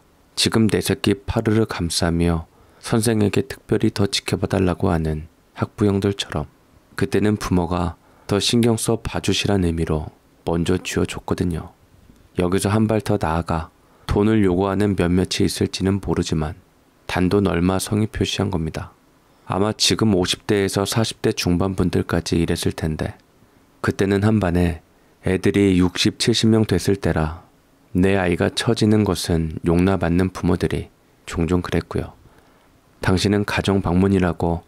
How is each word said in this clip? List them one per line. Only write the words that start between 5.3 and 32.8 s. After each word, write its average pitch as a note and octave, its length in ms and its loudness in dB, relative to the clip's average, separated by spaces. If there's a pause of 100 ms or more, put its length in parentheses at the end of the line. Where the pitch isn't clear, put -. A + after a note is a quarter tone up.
학부형들처럼 G2 920 -2 (480)
그때는 G2+ 440 0
부모가 F2 580 0 (300)
더 G2+ 140 2
신경 A#2 380 2
써 A2+ 240 -2
봐주시란 F#2+ 600 0
의미로 D#2+ 420 -2 (400)
먼저 E2+ 320 0
쥐어줬거든요. F2 920 -4 (680)
여기서 F#2+ 320 0
한 G#2+ 160 2
발 A2 160 0
더 G#2 180 0
나아가 E2 480 -2 (380)
돈을 G#2+ 360 2
요구하는 F#2+ 540 2
몇몇이 F2+ 480 2
있을지는 F#2+ 580 0
모르지만 E2 520 -2 (520)
단돈 F#2+ 400 2
얼마 F2 320 0
성의 G#2 280 -2
표시한 G2 440 -2
겁니다. E2 420 -6 (520)
아마 G#2 300 0
지금 A2+ 400 2
오십 F2+ 320 0
대에서 G2 400 0
사십 - 340 -2
대 A2 120 0
중반분들까지 F#2 1040 -2
이랬을 E2+ 360 -2
텐데 D#2 420 -4 (680)
그때는 G2+ 420 0
한반에 F2+ 560 2 (460)
애들이 F#2+ 520 2
육십, F#2 400 0
칠십 A2+ 300 2
명 A2 160 4
됐을 G2 320 0
때라 D#2+ 460 -2 (500)
내 F#2+ 240 2
아이가 F2+ 320 0
처지는 G#2+ 560 2
것은 E2 600 -2
용납 F2+ 360 2
않는 F2 280 2
부모들이 - 580 -2 (380)
종종 E2+ 340 -2
그랬고요. - 540 -4 (880)